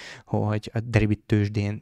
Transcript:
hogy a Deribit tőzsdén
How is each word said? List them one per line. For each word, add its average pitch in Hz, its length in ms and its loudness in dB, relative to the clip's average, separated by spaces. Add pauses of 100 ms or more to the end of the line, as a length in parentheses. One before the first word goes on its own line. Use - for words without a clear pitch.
(240)
hogy 107 500 -2
a 113 60 -2
Deribit 107 460 2
tőzsdén 104 560 0